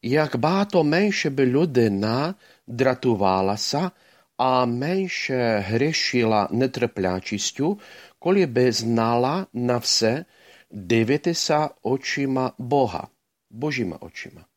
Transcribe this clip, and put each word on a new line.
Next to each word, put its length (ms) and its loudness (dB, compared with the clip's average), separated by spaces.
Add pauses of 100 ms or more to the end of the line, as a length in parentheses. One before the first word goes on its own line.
Як 360 0
багато 460 2
менше 460 0
би 160 0
людина 880 2 (320)
дратувалася, 1200 0 (460)
а 280 2
менше 1000 -2
грішила 840 0
нетерплячістю, 1300 -2 (400)
коли 260 2
би 260 2
знала 840 0
на 240 0
все 480 0 (460)
дивитися 1000 0 (140)
очима 760 -2
Бога, 500 -2 (420)
Божими 520 -6
очима. 440 -18 (100)